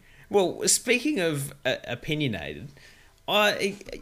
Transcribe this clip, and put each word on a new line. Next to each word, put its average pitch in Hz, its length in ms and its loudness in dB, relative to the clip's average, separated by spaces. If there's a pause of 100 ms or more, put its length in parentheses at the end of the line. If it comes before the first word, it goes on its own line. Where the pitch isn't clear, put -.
(300)
Well, 190 400 2
speaking 247 500 2
of, 147 340 0 (120)
uh, 131 100 2 (120)
opinionated, 110 840 -4 (580)
I, 202 480 2 (260)